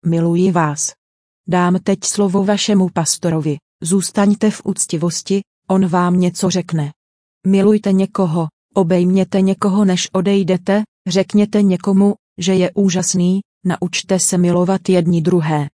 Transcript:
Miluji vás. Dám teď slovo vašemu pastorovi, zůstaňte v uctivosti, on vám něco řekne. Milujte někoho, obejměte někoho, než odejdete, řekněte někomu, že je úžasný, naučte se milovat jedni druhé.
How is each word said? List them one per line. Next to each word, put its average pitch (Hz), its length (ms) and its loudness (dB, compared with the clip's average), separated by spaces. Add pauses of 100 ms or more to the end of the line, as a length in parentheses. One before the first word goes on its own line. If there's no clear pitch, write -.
Miluji 170 460 0
vás. 156 420 -2 (540)
Dám 180 320 0
teď 196 240 -4
slovo 196 400 -2
vašemu 196 460 0
pastorovi, 160 680 -2 (240)
zůstaňte 202 680 0
v - 140 -10
uctivosti, 175 760 -4 (260)
on 190 200 2
vám 180 320 0
něco 180 300 0
řekne. 170 420 -4 (560)
Milujte 196 440 2
někoho, 185 560 0 (260)
obejměte 185 680 2
někoho, 190 440 0
než 180 280 0
odejdete, 190 720 0 (240)
řekněte 202 540 0
někomu, 196 540 2 (220)
že 185 180 0
je 180 200 0
úžasný, 185 680 0 (240)
naučte 180 540 -2
se - 180 0
milovat 180 520 0
jedni 170 320 2
druhé. 156 540 0